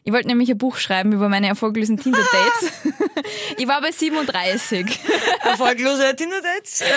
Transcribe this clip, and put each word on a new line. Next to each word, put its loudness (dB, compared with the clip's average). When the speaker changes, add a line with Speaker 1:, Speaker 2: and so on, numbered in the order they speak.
Speaker 1:
Ich -2
wollte 0
nämlich 4
ein 2
Buch -2
schreiben 0
über 2
meine 2
erfolglosen 0
Tinder-Dates. 2
Speaker 2:
<laughs> -14
Speaker 1:
Ich -2
war 0
bei -2
siebenunddreißig. -2
<laughs> 0
Speaker 2:
Erfolglose 2
Tinder-Dates, -4
äh, -4